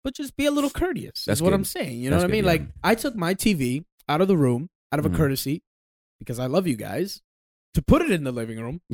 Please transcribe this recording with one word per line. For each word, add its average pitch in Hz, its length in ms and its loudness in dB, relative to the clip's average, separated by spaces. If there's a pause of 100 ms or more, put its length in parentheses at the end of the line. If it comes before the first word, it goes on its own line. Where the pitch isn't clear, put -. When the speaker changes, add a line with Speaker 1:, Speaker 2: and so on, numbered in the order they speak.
Speaker 1:
But 262 140 -8
just 277 220 -12
be 277 80 -2
a 285 60 2
little 285 180 0
courteous, - 560 -6
Speaker 2:
That's 107 140 0
Speaker 1:
is 160 40 -2
what 180 60 4
Speaker 2:
good. 196 60 4
Speaker 1:
I'm 196 100 0
saying. 139 340 -6
You 127 100 -4
know 147 60 2
Speaker 2:
That's 175 80 4
Speaker 1:
what 175 80 2
I 220 60 2
Speaker 2:
good, 202 80 0
Speaker 1:
mean? - 0 -
Speaker 2:
yeah. 175 60 4
Speaker 1:
Like, 160 100 2 (240)
I 214 100 6
took 240 220 -4
my 175 160 0
T 208 200 2
V 135 300 0 (240)
out 151 140 2
of 190 80 4
the 185 80 6
room 135 320 2 (240)
out 147 60 0
of 151 60 -2
a 156 40 2
Speaker 2:
Mm-hmm. - 80 0
Speaker 1:
courtesy 139 440 0 (580)
because 117 200 -10
I 127 60 -2
love 175 220 0
you 123 100 0
guys 107 440 -6 (520)
to 156 80 0
put 302 200 6
it 330 80 0
in 165 140 0
the 127 80 -4
living 113 300 -8
room 131 180 -8 (140)